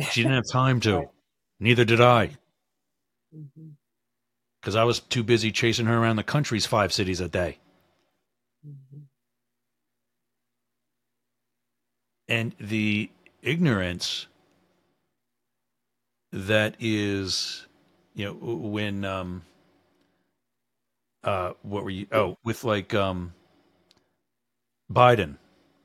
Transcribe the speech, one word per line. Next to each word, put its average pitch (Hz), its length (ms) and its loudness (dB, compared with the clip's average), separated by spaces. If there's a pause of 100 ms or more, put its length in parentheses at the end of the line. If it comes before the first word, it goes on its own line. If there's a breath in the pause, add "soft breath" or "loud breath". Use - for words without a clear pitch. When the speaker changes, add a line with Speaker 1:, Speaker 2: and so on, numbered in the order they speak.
(100)
Speaker 1:
She 117 120 0
didn't 135 140 2
have 117 140 -2
time 127 300 2
to. 107 160 2
Speaker 2:
<laughs> - 20 0
Right. 82 100 -6 (520)
Speaker 1:
Neither 117 240 6
did 117 160 4
I." 120 300 6 (1040)
Speaker 2:
Mm-hmm. 156 320 -20 (920)
Speaker 1:
'Cause 98 140 -4
I 113 80 4
was 120 160 2
too - 220 -4
busy 110 300 2
chasing 117 340 0
her 117 120 2
around 113 180 2
the 104 80 -2
country's 123 420 -2
five 101 260 2
cities 92 280 -2
a 87 80 -4
day. 87 300 -4 (1080)
Speaker 2:
Mm-hmm. 139 320 -20 (3250)
Speaker 1:
And 113 320 -2
the 107 500 0 (320)
ignorance 110 840 0 (2000)
that 107 460 0
is, 101 880 -2 (480)
you 101 120 -6
know, 98 80 -10
w-, 117 220 -8
when, 104 480 -6
um, 90 380 -6 (1800)
uh, 92 280 -2 (100)
what 101 220 -8
were 98 60 -8
you, 95 220 -8
oh, 98 320 0
with, 113 200 -6
like, 104 300 -2
um, 92 380 -2 (1600)
Biden 117 440 4 (480)